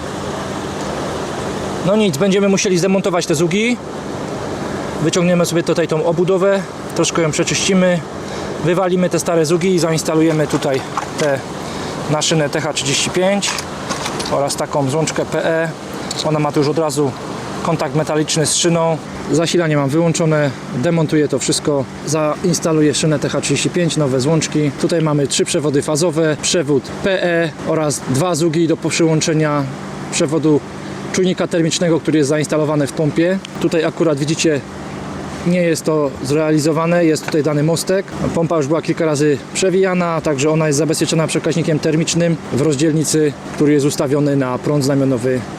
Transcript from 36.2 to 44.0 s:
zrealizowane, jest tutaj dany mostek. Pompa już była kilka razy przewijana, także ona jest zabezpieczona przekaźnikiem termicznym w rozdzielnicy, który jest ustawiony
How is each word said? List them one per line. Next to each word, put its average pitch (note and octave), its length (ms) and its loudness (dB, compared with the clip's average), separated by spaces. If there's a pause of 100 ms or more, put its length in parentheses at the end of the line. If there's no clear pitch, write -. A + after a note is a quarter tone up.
zrealizowane, D#3 840 2
jest D#3 200 2
tutaj D3+ 180 0
dany D3 200 2
mostek. E3 420 0 (300)
Pompa E3 220 0
już C#3+ 100 0
była D3+ 140 2
kilka D#3+ 240 -2
razy D3+ 320 2 (160)
przewijana, F3+ 680 2
także D3+ 300 0
ona D#3+ 160 2
jest C#3+ 120 2
zabezpieczona D#3 480 0
przekaźnikiem D#3+ 520 0
termicznym E3 580 2 (160)
w A#2+ 80 0
rozdzielnicy, D3+ 720 2 (220)
który D3 180 4
jest C#3+ 120 4
ustawiony C#3+ 500 2